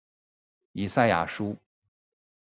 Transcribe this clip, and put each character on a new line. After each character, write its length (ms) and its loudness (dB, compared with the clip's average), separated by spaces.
以 140 -4
赛 200 2
亚 180 2
书 320 -6